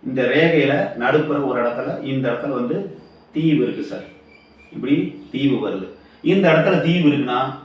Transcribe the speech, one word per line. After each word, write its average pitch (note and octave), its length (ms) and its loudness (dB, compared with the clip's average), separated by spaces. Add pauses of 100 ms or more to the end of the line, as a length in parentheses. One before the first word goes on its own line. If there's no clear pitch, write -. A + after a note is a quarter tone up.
இந்த B2+ 140 -2 (120)
ரேகையில D3+ 400 4 (300)
நடுப்புற D3 340 0 (100)
ஒரு B2 140 -2
இடத்துல, A#2+ 340 -4 (160)
இந்த C3 180 -2
இடத்துல C#3 300 -4
வந்து B2+ 180 -2 (580)
தீவு D#3 280 2
இருக்கு - 280 -6
சார், - 140 -12 (680)
இப்படி B2 220 0 (360)
தீவு C3+ 240 0 (100)
வருது. F#2 200 -6 (460)
இந்த G3 200 4
இடத்துல D#3+ 340 4
தீவு E3+ 220 4
இருக்குன்னா C3+ 320 0 (240)